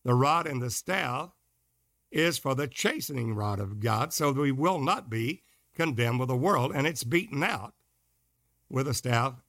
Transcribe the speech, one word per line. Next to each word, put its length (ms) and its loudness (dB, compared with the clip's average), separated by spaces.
The 100 4
rod 340 4
and 140 -4
the 100 -4
staff 600 -4
is 260 2
for 180 -2
the 120 -2
chastening 680 -4
rod 240 -2
of 200 -6
God, 340 0
so 180 2
that 100 0
we 100 2
will 280 2
not 300 -2
be 340 -4
condemned 440 0
with 100 -2
the 60 0
world, 380 2
and 140 0
it's 160 -4
beaten 400 -2
out 300 -4
with 180 -2
a 60 -2
staff 420 0